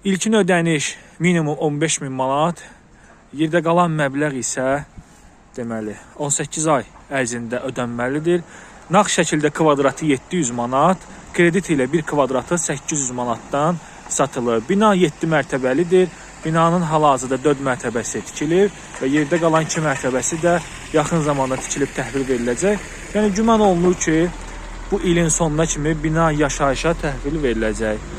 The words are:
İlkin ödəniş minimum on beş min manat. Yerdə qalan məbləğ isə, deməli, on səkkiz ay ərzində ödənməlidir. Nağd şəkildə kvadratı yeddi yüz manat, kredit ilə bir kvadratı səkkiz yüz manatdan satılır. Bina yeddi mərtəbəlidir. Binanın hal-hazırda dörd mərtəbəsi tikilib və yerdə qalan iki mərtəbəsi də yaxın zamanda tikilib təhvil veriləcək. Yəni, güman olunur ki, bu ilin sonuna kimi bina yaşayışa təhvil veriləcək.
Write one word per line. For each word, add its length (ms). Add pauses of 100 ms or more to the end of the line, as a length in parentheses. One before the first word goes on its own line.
İlkin 380
ödəniş 540 (240)
minimum 380
on 240
beş 200
min 100
manat. 540 (680)
Yerdə 240
qalan 320
məbləğ 380 (100)
isə, 460 (680)
deməli, 460 (180)
on 160
səkkiz 400
ay 140 (260)
ərzində 560
ödənməlidir. 720 (500)
Nağd 220
şəkildə 400
kvadratı 560
yeddi 320
yüz 160
manat, 480 (320)
kredit 400
ilə 160
bir 160
kvadratı 480
səkkiz 480
yüz 80
manatdan 640 (320)
satılır. 600
Bina 260
yeddi 320
mərtəbəlidir. 800 (380)
Binanın 420
hal-hazırda 560
dörd 240
mərtəbəsi 640
tikilib 400 (300)
və 100
yerdə 320
qalan 240
iki 160
mərtəbəsi 560
də 180 (380)
yaxın 320
zamanda 320
tikilib 400
təhvil 320
veriləcək. 600 (220)
Yəni, 220
güman 240
olunur 400
ki, 300 (640)
bu 100
ilin 280
sonuna 360
kimi 380
bina 280
yaşayışa 720
təhvil 400
veriləcək. 760